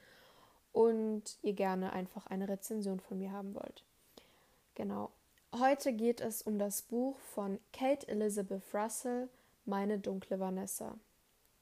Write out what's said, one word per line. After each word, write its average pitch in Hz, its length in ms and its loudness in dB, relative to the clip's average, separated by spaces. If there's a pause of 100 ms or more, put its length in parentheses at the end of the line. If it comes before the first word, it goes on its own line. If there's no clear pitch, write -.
(720)
Und 220 680 4
ihr 208 120 2
gerne 185 380 2
einfach 185 360 -4
eine 190 200 -2
Rezension 196 540 -2
von 190 160 -6
mir 196 160 -4
haben 196 220 -6
wollt. - 280 -10 (920)
Genau. 202 340 -4 (480)
Heute 277 340 6
geht 233 300 2
es - 200 -2
um 214 180 0
das 202 240 0
Buch 254 340 -2 (160)
von 202 260 -2 (140)
Kate 277 340 2
Elizabeth 202 560 0 (100)
Russell, 247 540 -2 (380)
Meine 202 340 2
dunkle 190 400 -2
Vanessa. 190 580 -4 (640)